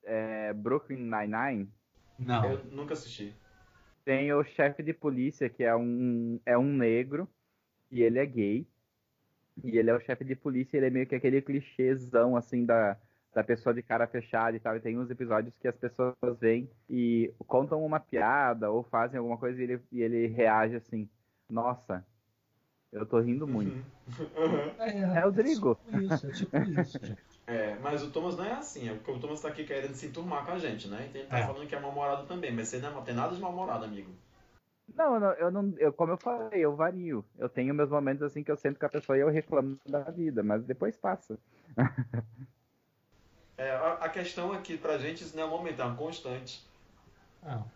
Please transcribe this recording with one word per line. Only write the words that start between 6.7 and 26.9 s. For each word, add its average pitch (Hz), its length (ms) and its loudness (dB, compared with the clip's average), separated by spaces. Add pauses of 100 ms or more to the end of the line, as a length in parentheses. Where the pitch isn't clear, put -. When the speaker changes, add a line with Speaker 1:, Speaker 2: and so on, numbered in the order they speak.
Speaker 1:
negro, 131 520 2 (640)
e 123 120 -2
ele 117 180 6
é 143 60 4
gay. 117 400 0 (1000)
E 117 140 2
ele 113 100 6
é 117 60 6
o 120 60 0
chefe 127 220 -6
de 131 140 -4
polícia, 131 400 -2
ele 135 100 4
é 127 40 4
meio 127 160 0
que 135 80 -2
aquele 131 260 4
clichêzão, 127 960 2
assim, 120 300 0
da, 113 280 6 (400)
da 113 80 2
pessoa 117 320 2
de 120 80 -4
cara 117 240 2
fechada 113 480 0
e 113 60 -6
tal. 113 160 -2
E 117 40 -4
tem 117 180 -2
uns 123 120 -4
episódios 117 460 0
que - 100 -4
as 120 80 0
pessoas 127 400 -2 (240)
vêm 120 300 4 (220)
e 117 420 2 (140)
contam 143 360 2
uma 156 160 0
piada 117 720 2
ou 117 140 2
fazem 120 340 0
alguma 117 200 -2
coisa 127 200 -4
e 127 60 -2
ele, 123 160 -2 (100)
e 120 120 -2
ele 117 240 2
reage 113 500 4
assim, 110 320 -6 (400)
Nossa, 117 560 -2 (880)
eu 107 120 -6
tô 117 160 4
rindo 123 260 0
muito. 107 280 0
Speaker 3:
Uhum. - 680 -6
Uhum. 160 140 4 (200)
Speaker 2:
É, 196 420 0
Speaker 1:
É 180 60 4
o 202 40 6
Drigo. 220 480 4 (100)
Speaker 2:
é - 100 -10
tipo 190 160 2
isso, 143 120 -2
é 139 40 -6
tipo - 260 -4 (240)
isso, - 240 -2